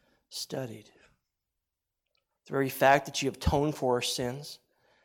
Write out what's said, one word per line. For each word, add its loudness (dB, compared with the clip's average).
studied. -10
The -16
very 0
fact 4
that -6
you 0
have -4
atoned 2
for 0
our 0
sins, -6